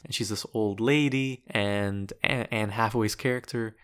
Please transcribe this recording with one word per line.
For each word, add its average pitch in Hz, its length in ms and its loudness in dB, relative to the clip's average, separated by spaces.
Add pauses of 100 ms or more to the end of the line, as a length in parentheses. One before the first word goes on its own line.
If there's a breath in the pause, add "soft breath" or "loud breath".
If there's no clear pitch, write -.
and - 80 -10
she's 107 160 -2
this 104 240 -4
old 107 260 0
lady, 135 680 2
and 101 640 0 (120)
A-, 123 300 0
Anne 107 160 0
Hathaway's 110 460 2
character 120 680 -4